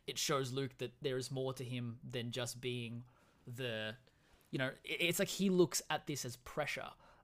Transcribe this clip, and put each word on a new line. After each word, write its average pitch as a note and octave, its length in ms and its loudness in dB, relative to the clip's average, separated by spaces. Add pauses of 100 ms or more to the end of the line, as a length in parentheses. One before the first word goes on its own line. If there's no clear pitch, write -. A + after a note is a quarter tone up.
it C#3+ 120 -4
shows C3+ 340 2
Luke C3+ 260 -2
that B2 140 -4 (100)
there C3+ 140 2
is C3 140 -2
more C3 240 0
to C3 100 -8
him A#2+ 340 -4 (100)
than A#2+ 240 -2
just B2 280 -2
being A#2+ 440 -4 (420)
the, A2+ 480 -2 (560)
you C#3+ 80 -2
know, C3 100 2
i-, - 320 -6
it's E3+ 180 4
like G3 100 4
he F#3+ 220 2
looks F3+ 400 6
at D3+ 160 -2
this C#3+ 180 -2
as A#2+ 120 -6
pressure. - 520 -4 (360)